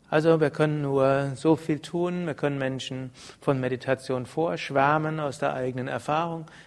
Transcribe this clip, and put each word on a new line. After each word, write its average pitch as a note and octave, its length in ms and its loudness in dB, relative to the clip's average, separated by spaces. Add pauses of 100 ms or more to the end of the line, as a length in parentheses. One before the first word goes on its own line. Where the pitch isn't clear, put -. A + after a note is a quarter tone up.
(100)
Also D#3+ 280 4
wir D3 120 4
können D3+ 320 0
nur C#3 520 2
so D#3 220 4
viel D#3 240 -2
tun, F3 460 -4
wir A#2 80 -4
können C#3+ 240 -2
Menschen C3 520 -6 (300)
von C#3 180 2
Meditation B2+ 680 -2
vorschwärmen D#3 920 2
aus C#3+ 200 -4
der C#3+ 160 0
eigenen B2+ 340 -4
Erfahrung, D#3+ 560 -2 (220)